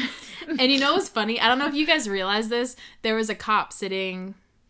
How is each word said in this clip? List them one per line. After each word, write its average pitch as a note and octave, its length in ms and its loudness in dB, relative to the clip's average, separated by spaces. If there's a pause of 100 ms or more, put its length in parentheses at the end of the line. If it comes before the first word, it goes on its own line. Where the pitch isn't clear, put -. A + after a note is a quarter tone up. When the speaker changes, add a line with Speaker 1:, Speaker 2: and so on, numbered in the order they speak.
(200)
Speaker 1:
<laughs> - 280 -14
Speaker 2:
And C4 240 4
you C4+ 80 4
know C#4+ 140 4
what's F#4 140 0
funny? A3 320 -2
I A3+ 60 6
don't B3+ 140 4
know C#4+ 80 0
if C#4 80 -4
you D4+ 100 2
guys D4+ 220 2
realize G3+ 400 0
this. A#3+ 260 -2 (280)
There A3 120 0
was A3 160 0
a G#3+ 60 -4
cop G#3+ 360 0
sitting. F#3+ 640 -6 (360)